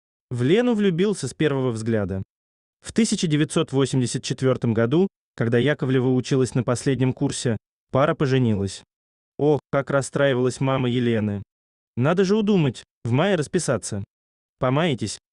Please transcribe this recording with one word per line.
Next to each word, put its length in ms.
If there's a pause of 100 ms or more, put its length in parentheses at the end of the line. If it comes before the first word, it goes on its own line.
(300)
В 140
Лену 300
влюбился 520
с 80
первого 380
взгляда. 500 (600)
В 100
тысяча 340
девятьсот 460
восемьдесят 500
четвёртом 520
году, 340 (260)
когда 240
Яковлева 560
училась 400
на 80
последнем 500
курсе, 440 (340)
пара 240
поженилась. 680 (580)
Ох, 180 (120)
как 160
расстраивалась 720
мама 300
Елены. 520 (540)
Надо 300
же 100
удумать, 480 (200)
в 60
мае 260
расписаться. 680 (540)
Помаетесь, 600 (140)